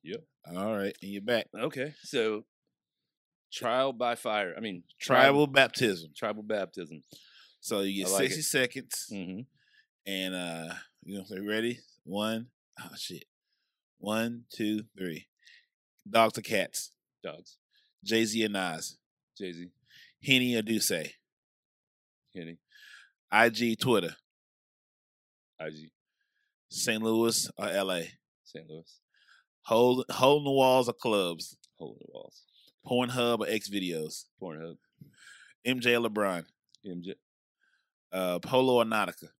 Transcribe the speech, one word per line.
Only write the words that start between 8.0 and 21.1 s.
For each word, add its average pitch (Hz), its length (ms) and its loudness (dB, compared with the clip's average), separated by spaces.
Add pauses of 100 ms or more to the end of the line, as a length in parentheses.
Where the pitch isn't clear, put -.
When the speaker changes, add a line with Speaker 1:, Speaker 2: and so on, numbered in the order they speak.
Speaker 2:
get 92 40 -2
Speaker 1:
I 92 60 0
like 98 80 2
Speaker 2:
sixty 131 180 -2
Speaker 1:
it. 147 40 -4
Speaker 2:
seconds, - 680 -2
Speaker 1:
Mm-hmm. 92 280 -8 (680)
Speaker 2:
and, 95 280 -4
uh, 85 400 -8 (300)
you 98 140 -12
know, 92 60 -10
say, 95 160 -12
"Ready? 110 400 -4 (240)
One, 110 420 -4 (340)
oh, - 160 -16
shit. - 280 -12 (760)
One, 113 540 -2
two, 107 320 -2 (120)
three." 87 300 -8 (800)
Dogs 113 300 6
or 107 40 -8
cats? - 480 -2 (320)
Speaker 1:
Dogs. - 360 -14 (440)
Speaker 2:
Jay-Z 110 420 0
or 107 40 0
Nas? 92 500 -4 (400)
Speaker 1:
Jay-Z. 87 300 -10 (520)
Speaker 2:
Henny 127 360 2
or 110 60 0
D'ussé? 104 500 -2 (1200)